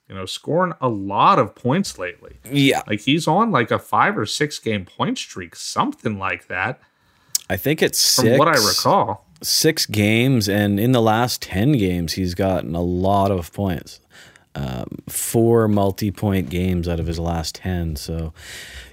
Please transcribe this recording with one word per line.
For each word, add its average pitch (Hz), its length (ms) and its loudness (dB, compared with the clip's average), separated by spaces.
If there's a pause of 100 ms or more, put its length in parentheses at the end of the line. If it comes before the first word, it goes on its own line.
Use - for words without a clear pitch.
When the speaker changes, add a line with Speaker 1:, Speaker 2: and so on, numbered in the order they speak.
Speaker 1:
you 107 60 -16
know, 95 100 -10
scoring 165 560 -4
a 131 80 0
lot 110 500 2
of 113 160 0
points 160 440 -2
lately. - 380 -12 (140)
Speaker 2:
Yeah. 139 360 4
Speaker 1:
Like, 104 140 -2
he's 156 260 0
on, 202 240 2
like, 120 200 2
a 113 80 2
five 156 380 0
or 113 80 -2
six - 340 -4
game 104 240 -4
point 190 360 -4
streak, - 360 -14
something 120 640 -4
like 92 280 -6
that. 95 320 -4 (680)
Speaker 2:
I 92 60 0
think 147 280 0
it's - 320 2
Speaker 1:
From 127 220 4
what 151 100 6
I 165 80 4
Speaker 2:
six, 104 240 2
Speaker 1:
recall. 127 480 0 (140)
Speaker 2:
six - 440 0
games, 107 640 2
and 101 300 2
in 120 120 2
the 123 100 4
last 113 400 2
ten 113 320 0
games, 90 400 0
he's 90 200 -2
gotten 87 420 -2
a 85 60 -2
lot 95 500 2
of 87 220 -4
points. 92 460 -6 (560)
Um, 64 440 -8 (100)
four 113 580 2
multi-point 101 840 0
games 87 360 0
out 85 120 -2
of 82 80 -2
his 82 120 -4
last 82 360 -4
ten. 85 400 -4
So, 82 380 -8 (600)